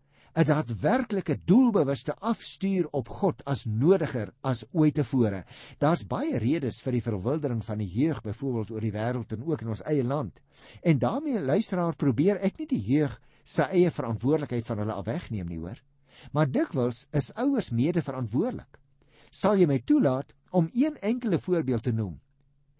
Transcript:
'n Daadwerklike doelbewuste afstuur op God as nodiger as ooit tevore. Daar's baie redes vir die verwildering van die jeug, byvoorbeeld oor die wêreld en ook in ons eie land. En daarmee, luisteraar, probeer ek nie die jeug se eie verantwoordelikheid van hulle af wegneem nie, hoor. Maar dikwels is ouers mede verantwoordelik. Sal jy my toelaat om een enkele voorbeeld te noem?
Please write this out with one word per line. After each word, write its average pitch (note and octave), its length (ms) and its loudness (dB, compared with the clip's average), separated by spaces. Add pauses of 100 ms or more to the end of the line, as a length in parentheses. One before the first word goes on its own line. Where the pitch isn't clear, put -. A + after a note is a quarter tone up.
(320)
'n D#3 160 2
Daadwerklike D#3 880 0 (100)
doelbewuste F3 680 4 (100)
afstuur G3 640 -2 (100)
op B2+ 120 -4
God - 360 -2
as C#3 220 -4
nodiger B2+ 760 2
as C3 320 -2
ooit D#3 220 4
tevore. A2+ 500 2 (340)
Daar's D3 300 2
baie A3+ 300 -2
redes B2 420 0
vir C3 160 -4
die A#2 80 -2
verwildering A#2+ 600 -2
van G#2+ 140 -6
die G#2 100 -4
jeug, B2+ 340 0
byvoorbeeld A2+ 480 -4
oor A2 100 -8
die G#2+ 140 -2
wêreld A#2 380 -4
en A2 120 -6
ook D#3 160 -2
in A2 80 -8
ons G#2 160 -6
eie D3 200 0
land. C3 360 -4 (400)
En D#3 180 4
daarmee, A3+ 420 -2
luisteraar, E3+ 560 0
probeer D3 440 2
ek G3 180 -2
nie D#4 80 -8
die G#3 140 -2
jeug C3 400 0 (240)
se - 240 0
eie F3 220 4
verantwoordelikheid B2+ 760 -2
van G#2 160 -4
hulle G#2 140 -2
af G2 80 -6
wegneem A2 420 -6
nie, E2 140 -8
hoor. F2+ 180 -10 (540)
Maar D3 180 2
dikwels C3+ 640 0
is D3 220 0
ouers C4 360 0
mede C#3+ 320 2
verantwoordelik. C3 800 -4 (500)
Sal G3 280 2
jy F3 80 8
my C3+ 180 2
toelaat D3 480 2 (180)
om E3 220 2
een D4 280 2
enkele A3 380 0
voorbeeld C3 440 0
te B2 100 0
noem? G2+ 280 -4 (600)